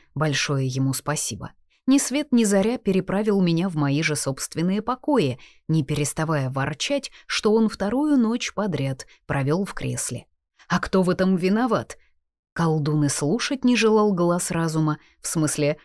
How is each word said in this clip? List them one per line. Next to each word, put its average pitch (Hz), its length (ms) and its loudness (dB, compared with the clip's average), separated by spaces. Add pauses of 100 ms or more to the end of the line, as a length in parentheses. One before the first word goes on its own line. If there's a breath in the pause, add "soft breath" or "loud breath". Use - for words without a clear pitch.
(160 soft breath)
большое 143 500 -2
ему 131 280 -2
спасибо, - 580 -6 (360)
ни 269 100 6
свет 285 340 -2
ни 233 140 4
заря 202 320 2
переправил 196 640 0
меня 170 260 2
в 170 80 -4
мои 143 260 0
же 151 140 0
собственные 170 640 -4
покои, 233 580 0 (280 loud breath)
не 160 160 2
переставая 147 680 -2
ворчать, 151 600 -4 (160 loud breath)
что - 260 0
он 226 140 4
вторую 262 500 0
ночь 233 360 0
подряд 170 540 -4 (180 soft breath)
провёл 147 400 0
в - 80 -10
кресле. 123 520 -6 (440 soft breath)
«А 180 100 2
кто - 240 0
в 175 60 0
этом 185 260 2
виноват?» 190 600 0 (560)
Колдун 156 500 0
и 143 60 2
слушать 226 560 -2
не 247 100 4
желал 214 380 4
глас 175 380 0
разума, 156 480 0 (200 soft breath)
в - 80 -10
смысле, 151 580 0